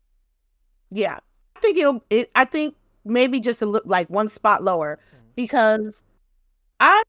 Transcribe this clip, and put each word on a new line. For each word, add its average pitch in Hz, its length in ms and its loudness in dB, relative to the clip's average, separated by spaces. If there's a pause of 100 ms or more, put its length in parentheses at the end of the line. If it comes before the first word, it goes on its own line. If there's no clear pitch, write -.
(920)
yeah, 196 280 -6 (380)
I - 20 -20
think 403 180 0
it'll, 277 320 0
it, 233 260 0
I 254 100 4
think 302 300 -6 (280)
maybe 247 380 0
just 233 200 -4
a 220 40 -4
li-, 214 180 -2
like, 180 260 -2
one 208 200 -2
spot 180 340 0
lower, 160 340 -4 (420)
because 220 640 0 (800)
I'm 392 280 4